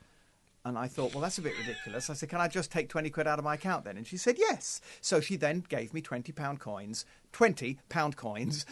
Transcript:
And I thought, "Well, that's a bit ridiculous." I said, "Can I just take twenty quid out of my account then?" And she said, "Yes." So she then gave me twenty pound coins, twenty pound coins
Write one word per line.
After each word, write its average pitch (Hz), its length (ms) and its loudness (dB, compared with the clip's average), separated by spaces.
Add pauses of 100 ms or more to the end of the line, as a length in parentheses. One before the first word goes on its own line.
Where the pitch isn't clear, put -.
(640)
And 123 140 -2
I 123 80 -2
thought, 131 260 -2
"Well, 143 80 -2
that's 185 160 -2
a 185 60 -6
bit - 160 -2
ridiculous." 113 500 -4
I 156 60 -4
said, 143 140 -6
"Can 175 120 0
I 170 80 4
just 180 220 -2
take 160 180 0
twenty 156 220 0
quid 156 160 2
out 151 120 4
of 147 60 -2
my 151 80 4
account 165 320 0
then?" 98 120 -6
And 113 80 -8
she 185 120 -8
said, 247 200 4
"Yes." - 440 2 (180)
So 160 220 4
she 185 160 -2
then 156 320 2
gave 117 240 -2
me 160 80 -4
twenty 127 320 -6
pound 143 260 -4
coins, 104 460 -6 (260)
twenty 135 460 4 (100)
pound 147 300 2
coins 123 540 -2